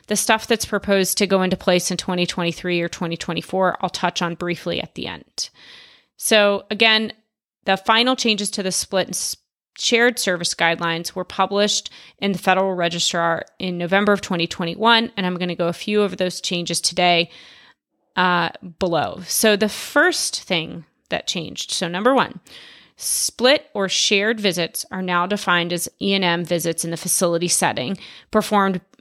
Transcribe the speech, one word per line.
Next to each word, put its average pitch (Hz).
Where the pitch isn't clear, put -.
The 214
stuff 220
that's 226
proposed 196
to 202
go 190
into 185
place 180
in 175
twenty 180
twenty-three 170
or 170
twenty 170
twenty-four, 175
I'll 180
touch -
on 170
briefly 175
at -
the -
end. -
So 202
again, 220
the 190
final 240
changes 208
to 202
the 185
split -
and -
s-, -
shared 240
service 175
guidelines 170
were 185
published 202
in 202
the 180
Federal 190
Register 170
in 180
November 196
of 196
twenty 170
twenty-one, 226
and 196
I'm 180
gonna 175
go 170
a 170
few 208
of 185
those 180
changes 170
today, 175
uh, 180
below. 160
So 214
the 202
first -
thing 170
that -
changed, -
so 180
number 208
one, -
split -
or 196
shared 214
visits 180
are 185
now 180
defined 175
as 170
E 196
and 196
M 175
visits 165
in 165
the 170
facility 170
setting 139
performed 196